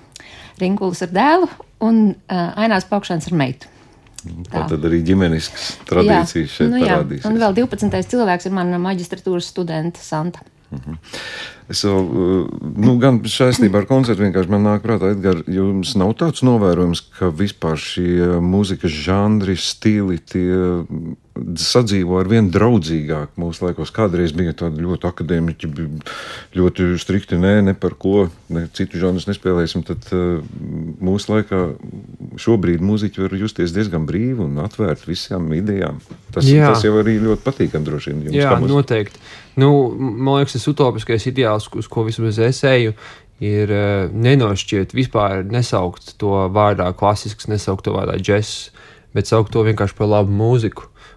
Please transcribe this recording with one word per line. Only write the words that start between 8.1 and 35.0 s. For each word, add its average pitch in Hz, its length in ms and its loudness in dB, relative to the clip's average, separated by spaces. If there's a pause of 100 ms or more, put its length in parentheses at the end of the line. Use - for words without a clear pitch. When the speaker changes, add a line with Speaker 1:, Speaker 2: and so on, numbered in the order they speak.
Speaker 1:
cilvēks 190 380 0
ir 190 80 -2
mana 180 260 -2
maģistratūras 180 640 -4
studente 165 560 -6
Santa. 160 400 -6 (240)
Speaker 2:
Mhm. 71 320 -12 (680)
Es - 180 -4
vēl, 98 180 2
ā, 90 240 0 (480)
nu, 123 240 4
gan 123 220 4
saistībā 107 640 2
ar 95 40 -6
koncertu 120 380 2
vienkārši 92 260 2
man 101 140 4
nāk 104 180 2
prātā, 101 300 0
Edgar, 92 320 0
jums 95 500 0
nav 101 220 2
tāds 165 260 0
novērojums, 90 680 4
ka - 180 -2
vispār 82 480 -2
šie 87 640 0
mūzikas 92 500 0
žanri, 95 640 0
stili, 98 640 0
tie 90 300 -2 (1080)
sadzīvo 95 640 2
ar 92 80 0
vien 107 240 4
draudzīgāk 80 880 0
mūsu 85 300 -6
laikos? 80 260 -6
Kādreiz 87 420 0
bija 82 220 -2
tādi 80 260 -4
ļoti 87 240 -4
akadēmiķi, 82 640 -4
bija 76 460 -10 (380)
ļoti 90 320 2 (100)
strikti, 92 420 -2
nē, 92 220 4
ne 98 140 2
par 90 200 -4
ko, 98 340 2 (180)
ne 82 260 -4
citu - 260 -6
žanrus 90 300 -2
nespēlēsim, 90 560 -2
tad, - 240 -10
ā, 90 320 -2 (560)
mūsu 98 380 -2
laikā 104 260 0 (720)
šobrīd 87 480 0
mūziķi 101 400 -2
var 95 140 -4
justies 92 400 -4
diezgan 85 320 -2
brīvi 117 320 -2
un 71 180 -4
atvērti 87 540 -4